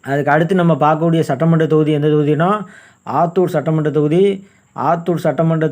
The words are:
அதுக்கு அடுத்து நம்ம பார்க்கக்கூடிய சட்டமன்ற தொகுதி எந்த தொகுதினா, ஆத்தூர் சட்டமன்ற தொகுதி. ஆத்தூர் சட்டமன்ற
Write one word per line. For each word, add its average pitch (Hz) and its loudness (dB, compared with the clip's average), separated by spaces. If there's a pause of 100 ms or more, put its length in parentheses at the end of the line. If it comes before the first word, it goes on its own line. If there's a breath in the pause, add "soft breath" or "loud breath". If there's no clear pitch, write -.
அதுக்கு 143 -2
அடுத்து 165 2
நம்ம 170 2
பார்க்கக்கூடிய 156 2
சட்டமன்ற 160 0
தொகுதி 156 2
எந்த 151 0
தொகுதினா, 151 0 (680 loud breath)
ஆத்தூர் 175 0
சட்டமன்ற 151 -2
தொகுதி. 156 2 (640 soft breath)
ஆத்தூர் 170 -2
சட்டமன்ற 160 0